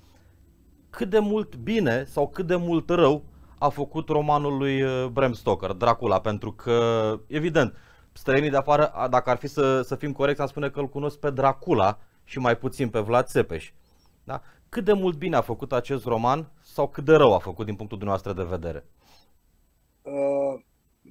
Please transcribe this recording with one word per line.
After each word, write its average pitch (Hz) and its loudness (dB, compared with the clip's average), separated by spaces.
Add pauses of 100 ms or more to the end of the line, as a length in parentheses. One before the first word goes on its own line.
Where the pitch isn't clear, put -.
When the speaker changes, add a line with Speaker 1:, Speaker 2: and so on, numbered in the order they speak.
(920)
Speaker 1:
Cât 220 -8
de 214 4
mult 208 -2
bine 131 0
sau 143 -2
cât 180 -6
de 180 2
mult 170 -2
rău 151 4 (340)
a 143 2
făcut 143 -6
romanul 147 0
lui, 135 0
uh, 131 -2
Bram 127 0
Stoker, 95 -2
Dracula? 104 2
Pentru 104 -4
că, 113 0
evident, 151 0 (360)
străinii 139 0
de 135 2
afară, 147 4
a, 127 -4
dacă 127 2
ar 120 2
fi 143 -6
să, 135 2
să 131 -8
fim 143 -6
corecți, 139 0
am 143 -2
spune 139 -6
că 143 -8
îl 139 -4
cunosc 143 -8
pe 147 -2
Dracula 131 2 (260)
și - -12
mai 120 2
puțin 127 -4
pe 110 -2
Vlad 117 2
Țepeș. - -2 (520)
Da? - -10 (260)
Cât 226 -6
de 202 4
mult 185 0
bine 165 -2
a 120 4
făcut 117 -4
acest 123 -2
roman 123 0 (120)
sau - -2
cât - -10
de 156 6
rău 139 10
a 90 6
făcut 92 -8
din 104 -8
punctul 107 -10
dumneavoastră 98 -4
de 85 -8
vedere? 82 -8 (1160)
Speaker 2:
Uh, 139 -2 (500)